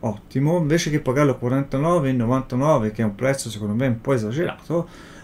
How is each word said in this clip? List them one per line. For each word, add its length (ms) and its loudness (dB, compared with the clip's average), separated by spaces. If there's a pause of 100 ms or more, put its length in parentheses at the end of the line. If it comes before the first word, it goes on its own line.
ottimo. 580 0
Invece 320 0
che 100 0
pagarlo 380 2
quarantanove 720 0
e 20 2
novantanove, 800 2
che 100 -4
è 60 2
un 80 -2
prezzo 340 -2
secondo 260 -4
me 120 2
un 160 0
po' 100 0
esagerato, 720 -2 (380)